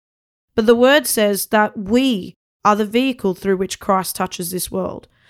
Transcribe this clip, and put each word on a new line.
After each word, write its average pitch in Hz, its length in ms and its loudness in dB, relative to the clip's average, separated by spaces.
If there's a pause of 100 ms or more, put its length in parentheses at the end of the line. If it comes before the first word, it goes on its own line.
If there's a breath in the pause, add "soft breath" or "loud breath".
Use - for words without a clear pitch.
(560)
but 226 100 0
the 233 80 6
word 254 320 4
says 208 420 -2
that 214 300 0
we 208 560 -2 (300)
are 202 140 4
the 214 80 -2
vehicle 233 500 -2
through 190 220 -2
which 185 240 -6
Christ 190 340 -2
touches 185 360 -6
this 180 200 -8
world. - 380 -8 (200 soft breath)